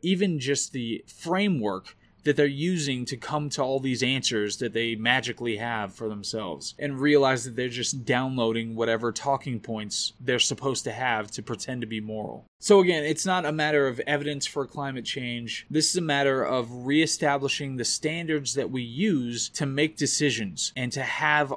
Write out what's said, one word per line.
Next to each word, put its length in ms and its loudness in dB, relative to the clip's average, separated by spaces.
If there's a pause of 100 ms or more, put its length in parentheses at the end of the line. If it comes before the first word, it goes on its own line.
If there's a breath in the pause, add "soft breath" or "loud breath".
even 380 2
just 340 -2
the 320 -4
framework 920 -2 (280 soft breath)
that 120 4
they're 100 6
using 600 0
to 120 -6
come 320 -4
to 120 -4
all 180 0
these 240 0
answers 540 0
that 160 -4
they 220 0
magically 600 0
have 360 -4
for 160 -6
themselves, 680 -6
and 200 -4
realize 460 6
that 100 -10
they're 140 -2
just 360 -4
downloading 720 0
whatever 360 2
talking 480 -2
points 600 -6
they're 200 0
supposed 460 0
to 60 -4
have 400 -2
to 120 -8
pretend 380 -6
to 60 -6
be 120 -4
moral. 460 -8 (140)
So 200 8
again, 240 4
it's 220 -2
not 200 0
a 60 0
matter 360 2
of 140 -2
evidence 440 -2
for 200 -4
climate 380 -6
change. 680 -6
This 200 2
is 80 0
a 40 2
matter 420 2
of 420 -2
reestablishing 920 2
the 80 -4
standards 680 -2
that 180 -2
we 100 -2
use 680 0
to 160 -2
make 320 0
decisions 800 0
and 180 -4
to 100 -2
have 540 2